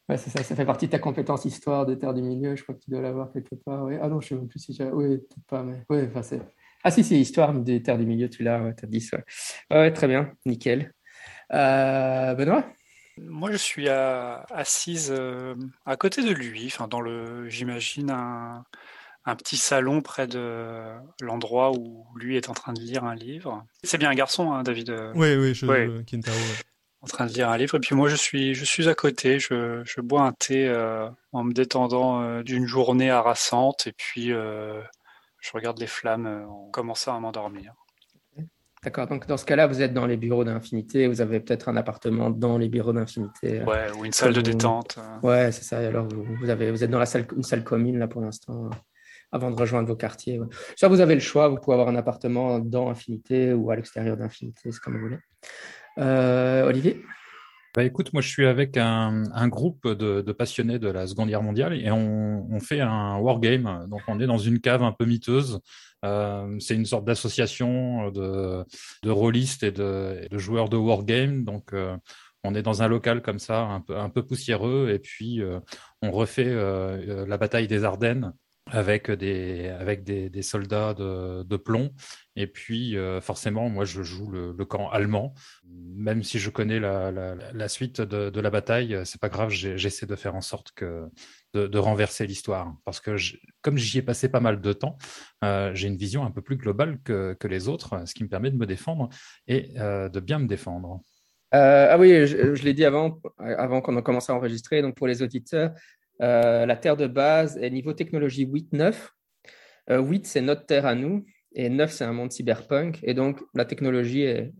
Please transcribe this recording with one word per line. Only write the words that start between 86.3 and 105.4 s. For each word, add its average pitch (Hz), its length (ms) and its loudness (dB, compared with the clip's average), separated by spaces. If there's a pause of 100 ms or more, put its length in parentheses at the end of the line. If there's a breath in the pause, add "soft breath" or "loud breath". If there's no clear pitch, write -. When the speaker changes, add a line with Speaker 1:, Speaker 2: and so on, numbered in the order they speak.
Speaker 4:
je 101 100 -4
connais 110 300 -2
la, 98 320 -2
la, 92 240 -6
la 107 320 -10
suite 123 340 -6
de, 101 280 -4
de 101 100 -6
la 104 100 0
bataille, 110 460 0
euh, 92 80 -4
c'est - 160 -12
pas 107 100 -2
grave, 110 200 -2
j'ai, 95 280 -4
j'essaie 98 280 -4
de 101 100 -6
faire 92 200 -6
en 95 60 -8
sorte - 320 -12
que, 85 340 -8 (460 loud breath)
de, 101 140 0
de 101 120 -2
renverser 104 460 0
l'histoire. 95 480 -6 (120)
Parce - 160 -10
que 104 160 -4
je, 87 180 -4 (260)
comme 147 160 0
j'y 117 200 0
ai 131 60 0
passé 131 260 0
pas 131 100 2
mal 110 220 2
de 101 120 0
temps, 143 240 -8 (460 loud breath)
euh, 98 300 0
j'ai 95 160 -4
une 98 80 -4
vision 101 260 -4
un 110 80 -4
peu 101 100 -10
plus 135 140 -6
globale 131 480 -2
que, 98 300 -4
que - 160 -8
les 92 180 -4
autres, 87 400 -6
ce - 60 -12
qui 117 100 -8
me 101 60 -6
permet 113 220 -2
de 131 60 0
me 113 100 -2
défendre 127 420 -4 (380 loud breath)
et, 127 320 -2
euh, 101 280 -2
de 92 140 -6
bien 147 180 -2
me 127 80 0
défendre. 92 540 -6 (520)
Speaker 1:
Euh, 139 360 10
ah 170 80 10
oui, 175 280 12
je, 143 300 4
je 131 80 -4
l'ai 139 100 4
dit 151 120 6
avant, 156 340 4 (180)
avant 123 440 0
qu'on 123 160 0
ait 117 60 0
commencé 123 280 0
à 127 40 0
enregistrer, 123 460 -2
donc 135 140 -2
pour 131 120 -2
les 123 140 0
auditeurs, 135 500 -2 (500 loud breath)